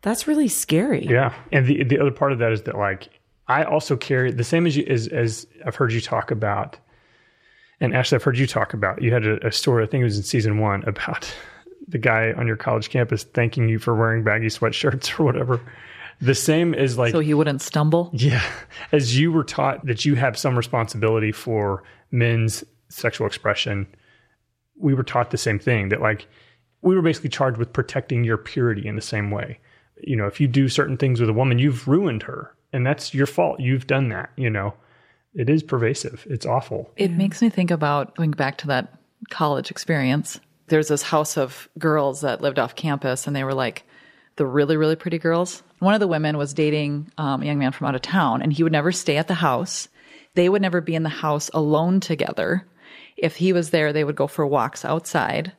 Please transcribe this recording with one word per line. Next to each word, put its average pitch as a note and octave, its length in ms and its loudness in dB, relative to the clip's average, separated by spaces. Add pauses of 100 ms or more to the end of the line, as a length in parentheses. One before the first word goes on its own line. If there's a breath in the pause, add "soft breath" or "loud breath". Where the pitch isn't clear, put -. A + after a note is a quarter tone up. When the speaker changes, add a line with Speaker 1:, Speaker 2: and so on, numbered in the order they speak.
Speaker 1:
That's - 240 -4
really D4+ 220 2
scary. G3 580 0
Speaker 2:
Yeah. B2 260 2 (200)
And C3+ 140 4
the, C#3 180 2
the C3 160 2
other C#3+ 100 4
part C#3 220 0
of B2+ 80 -2
that A#2 120 2
is G#2 100 -2
that, - 140 -6
like, G2 340 -4 (360)
I C3+ 180 2
also - 320 0
carry B2+ 360 0
the A#2+ 120 -2
same E3 220 2
as D3 100 2
you, D3 120 0
as, A#2 200 0
as A#2 380 -2 (180)
I've - 120 -6
heard B2 160 2
you A2+ 80 0
talk - 320 -4
about. G#2 460 -4 (1000 soft breath)
And A#2 140 0
Ashley, B2+ 220 2
I've A#2 80 0
heard B2+ 140 2
you C3+ 80 2
talk - 280 -2
about, G2+ 280 -2
you A#2 100 2
had A#2+ 140 2
a, G#2+ 200 0
a A2 60 0
story, A#2+ 320 2
I - 20 -6
think C3+ 140 -2
it B2 40 2
was G#2 120 0
in G#2 80 -2
season G#2+ 340 0
one, G#2 300 0
about - 440 -6 (300 loud breath)
<laughs> - 260 -20
the C#3+ 100 -4
guy A2+ 340 2
on A#2+ 160 -2
your A2 80 -2
college A2+ 340 -2
campus A#2 340 0
thanking A#2 440 0
you A2 100 2
for A#2 160 0
wearing A2+ 300 2
baggy A2 240 2
sweatshirts B2 680 -2
<laughs> - 20 2
or E3 40 4
whatever. B2 360 0 (600 loud breath)
The C3 140 4
same D#3+ 400 2
as, B2+ 220 0
like, A#2+ 160 2
Speaker 3:
So E3 80 2
he D3+ 140 2
wouldn't D3 280 2
stumble? D#3+ 520 2
Speaker 2:
Yeah. B2 280 4 (480 loud breath)
As B2+ 280 4
you D#3+ 140 4
were D#3+ 120 2
taught - 420 -2
that A#2+ 180 -2
you C#3+ 100 4
have B2 240 0
some C3 180 0
responsibility A2 760 0
for G#2 500 -2 (280 soft breath)
men's A#2 540 2 (240)
sexual - 380 -4
expression, G2+ 600 -2 (880 soft breath)
we D#3+ 180 2
were C3 80 0
taught B2 280 0
the - 80 -4
same G#2+ 200 0
thing, G#2 320 0
that, G#2 100 0
like, G#2+ 260 0 (560 soft breath)
we F#3 120 6
were F#3+ 80 4
basically D#3+ 280 0
charged C3 260 0
with A#2 160 -4
protecting B2+ 520 -2
your A2+ 120 2
purity A2 500 -2
in G#2+ 80 -6
the G#2+ 80 -4
same G#2 280 -4
way. G#2 280 -6 (440 soft breath)
You C3+ 140 -4
know, G#2 100 0
if - 140 -4
you D3 60 4
do C3 220 2
certain C3+ 300 0
things B2+ 220 2
with A2+ 100 4
a G#2+ 40 2
woman, B2 240 2
you've C3 300 0
ruined D3+ 360 2
her, - 300 -14 (180)
and B2+ 140 0
that's - 280 -4
your C#3 120 2
fault. E3 320 0
You've B2+ 280 0
done C3 240 2
that, F#2 260 -8
you B2+ 140 0
know. G2+ 240 -2 (600 soft breath)
It B2 140 -2
is D3+ 140 4
pervasive. B2 680 -2
It's B2+ 180 -6
awful. - 500 -4
Speaker 3:
It G3 140 0
Speaker 1:
Yeah. E3+ 60 -2
Speaker 3:
makes G3 260 0
me A#3 60 6
think F3+ 220 0
about D3 460 0
going D#3+ 160 0
back C#3 260 -2
to - 100 -10
that B2+ 260 -2 (360)
college D3 400 -2
experience. C#3+ 680 -2 (300)
There's D#3 200 2
this D3 140 0
house D3+ 340 0
of C3 320 -4 (100)
girls D3 420 0
that C3+ 220 -2
lived C#3+ 160 0
off B2 180 -2
campus, C#3 500 -2
and C#3+ 80 -4
they C3+ 100 -2
were, C3+ 100 -2
like, B2+ 300 -4 (520 soft breath)
the D3 100 0
really, C#3+ 300 2
really D#3 200 2
pretty E3+ 220 -4
girls. E3+ 440 -2 (160)
One F#3+ 160 4
of G#3+ 60 2
the G3+ 80 2
women D#3 280 0
was C#3+ 160 -2
dating, D3 640 -2
um, C#3 260 -2
a D3 40 -4
young D3 120 -2
man C3+ 140 0
from - 140 -6
out C#3 80 -2
of B2+ 80 -4
town, C#3 400 0
and D#3 100 0
he D3+ 100 2
would E3 100 2
never D#3 200 2
stay D#3+ 240 -2
at D#3+ 120 -2
the F#3+ 60 0
house. D#3+ 540 -2 (460 loud breath)
They F3+ 140 4
would G3 140 2
never F3+ 180 0
be E3 160 -4
in D#3+ 80 0
the D#3 40 -2
house D3+ 460 -4
alone D#3 460 2
together. E3 640 -2 (500 loud breath)
If - 200 -2
he F#3 160 2
was E3+ 180 0
there, D3+ 220 2
they D3+ 120 0
would D3 120 -4
go C3+ 100 0
for D#3 200 -2
walks C#3 380 -2
outside. D#3 760 -2